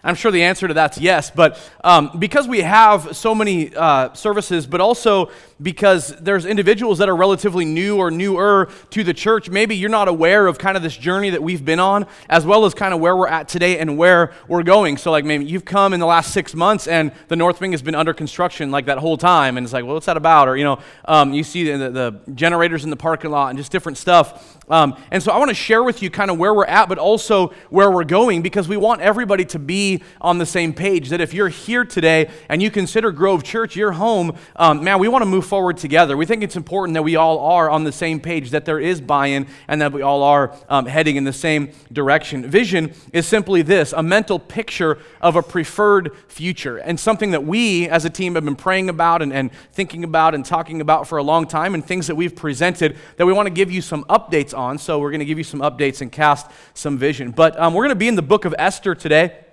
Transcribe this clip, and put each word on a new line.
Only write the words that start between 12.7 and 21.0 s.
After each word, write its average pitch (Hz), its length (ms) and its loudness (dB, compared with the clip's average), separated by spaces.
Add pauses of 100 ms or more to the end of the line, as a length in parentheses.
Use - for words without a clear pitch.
kind 196 180 -4
of 170 60 -4
where 175 180 2
we're 185 120 2
at 156 180 -4
today 180 320 -2
and 156 180 -4
where 170 360 6 (160)
we're 170 160 -2
going. 175 320 4
So, 165 160 -2
like, 147 120 0
maybe 147 200 -2
you've 175 200 -6
come 196 300 2
in 175 60 -2
the 170 60 0
last 170 260 2
six 190 200 -4
months 185 360 0
and 160 240 0 (160)
the 170 80 -2
North 170 240 0
Wing 190 100 -4
has 156 100 -4
been 151 140 -6
under 160 180 0
construction, 156 600 -6
like, 139 140 -2
that 139 120 -2
whole 160 180 -2
time, 151 400 2
and 127 60 -6
it's 120 100 -10
like, 123 120 -4
"Well, 131 100 -6
what's 160 120 -6
that 170 100 -2
about?" 156 320 6
Or, 131 80 0
you 143 80 -2
know, 139 160 0 (240)